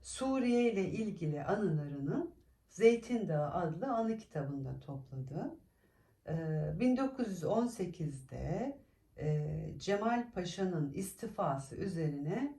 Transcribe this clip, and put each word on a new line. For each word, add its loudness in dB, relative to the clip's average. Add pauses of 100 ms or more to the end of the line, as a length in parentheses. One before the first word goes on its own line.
Suriye 4
ile 2
ilgili -2
anılarını 0 (380)
Zeytin 4
Dağı 2
adlı 0
anı 0
kitabında -6
topladı. -8 (720)
Ee, 0
bin 6
dokuz 0
yüz -6
on 2
sekizde, -4 (400)
e, 0 (200)
Cemal 0
Paşa'nın 0
istifası -4
üzerine -2